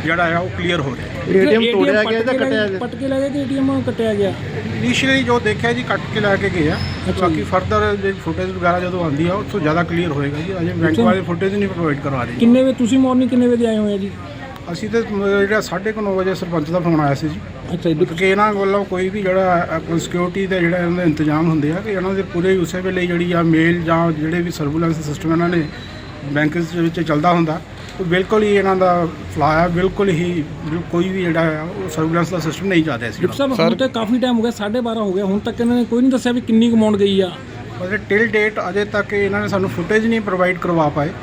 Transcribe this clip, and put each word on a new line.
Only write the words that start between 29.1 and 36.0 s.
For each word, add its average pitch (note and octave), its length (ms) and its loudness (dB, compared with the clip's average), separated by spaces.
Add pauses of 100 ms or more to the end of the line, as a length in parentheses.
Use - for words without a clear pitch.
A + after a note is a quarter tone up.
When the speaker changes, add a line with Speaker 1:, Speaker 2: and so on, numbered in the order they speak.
Speaker 1:
ਫਲਾ D3 120 2
ਆ, D#3+ 220 4
ਬਿਲਕੁਲ F#3 400 0
ਹੀ F3 360 0 (200)
ਬਿਲ-, D#3+ 180 -4 (100)
ਕੋਈ F3 160 0
ਵੀ F#3+ 140 -2
ਜਿਹੜਾ D#3+ 380 0
ਆ - 20 -6
ਉਹ F#3+ 260 -8
ਸਰਵੀਲੈਂਸ E3 420 0
ਦਾ F3+ 80 -2
ਸਿਸਟਮ D#3 280 -4
ਨਹੀਂ E3+ 180 2
ਚੱਲ C3 140 -2
ਰਿਹਾ A#2 120 -4
ਸੀ। - 120 -6
Speaker 2:
ਡਾਕਟਰ F3 140 -2
ਸਾਹਿਬ, C4+ 180 0
Speaker 4:
ਸਰ E3 80 2
Speaker 2:
ਹੁਣ A3 140 2
ਤਾਂ C4 120 0
ਕਾਫੀ A#3 300 -2
ਟਾਈਮ B3 180 0
ਹੋ A3 60 2
ਗਿਆ, A#3+ 80 0
ਸਾਢੇ G#3+ 300 -4
ਬਾਰਾਂ A3+ 220 -4
ਹੋ G3 100 -2
ਗਿਆ, G3 120 0
ਹੁਣ G3 140 0
ਤੱਕ A#3 220 -6
ਇਹਨਾਂ A#3+ 160 2
ਨੇ A#3+ 80 2
ਕੋਈ A#3 160 0